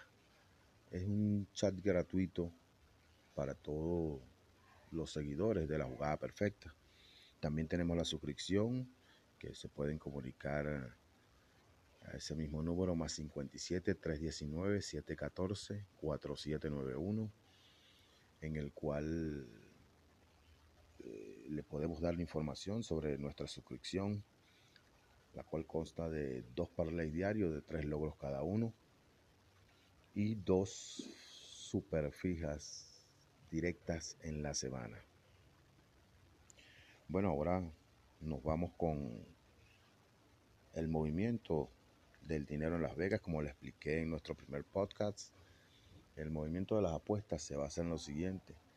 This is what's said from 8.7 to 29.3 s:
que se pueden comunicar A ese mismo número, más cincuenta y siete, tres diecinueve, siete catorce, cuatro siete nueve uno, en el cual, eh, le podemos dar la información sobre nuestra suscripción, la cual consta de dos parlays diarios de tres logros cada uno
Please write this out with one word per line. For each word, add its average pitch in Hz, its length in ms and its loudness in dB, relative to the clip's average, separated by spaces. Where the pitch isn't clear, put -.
que - 160 -10
se - 140 -10
pueden 73 300 0
comunicar 69 960 -2
A - 120 -8
ese 73 180 -4
mismo 76 280 0
número, 87 320 4
más 80 180 0
cincuenta 76 440 -6
y - 20 -12
siete, 90 360 0
tres 78 260 -2
diecinueve, 82 640 0
siete 76 340 -4
catorce, 101 680 -4
cuatro 71 400 -2
siete 76 320 -2
nueve 67 280 -2
uno, 104 360 -2
en 78 140 0
el 73 180 -2
cual, 76 760 0
eh, 53 500 -12
le 76 140 -2
podemos 78 400 -2
dar 87 120 4
la 87 60 0
información 82 640 -2
sobre 76 340 2
nuestra 71 300 -4
suscripción, 98 760 -2
la - 120 -10
cual 78 220 -2
consta 80 440 -2
de 67 320 -2
dos 85 140 0
parlays 82 440 0
diarios 92 420 2
de 73 80 -4
tres 78 240 -2
logros 76 300 0
cada 69 260 -2
uno 110 320 2